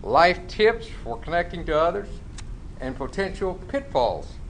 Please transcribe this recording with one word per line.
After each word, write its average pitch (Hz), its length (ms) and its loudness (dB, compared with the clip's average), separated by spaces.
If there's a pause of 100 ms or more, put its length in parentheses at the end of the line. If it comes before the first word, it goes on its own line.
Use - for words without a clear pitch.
life 156 360 6 (100)
tips 220 380 4 (160)
for 117 160 -6
connecting 170 460 -2
to 151 140 2
others, 180 300 2 (720)
and 131 160 -6
potential 185 720 -4
pitfalls. 117 640 0 (180)